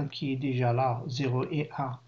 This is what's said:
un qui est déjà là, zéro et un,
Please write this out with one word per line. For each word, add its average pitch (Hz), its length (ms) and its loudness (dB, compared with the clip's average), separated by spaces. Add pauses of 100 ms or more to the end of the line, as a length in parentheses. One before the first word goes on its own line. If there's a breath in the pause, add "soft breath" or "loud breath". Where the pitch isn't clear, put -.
un 147 60 0
qui 139 260 -4
est 131 40 0
déjà 127 360 2
là, 120 360 2
zéro 127 360 0
et 147 320 -2
un, 131 320 -4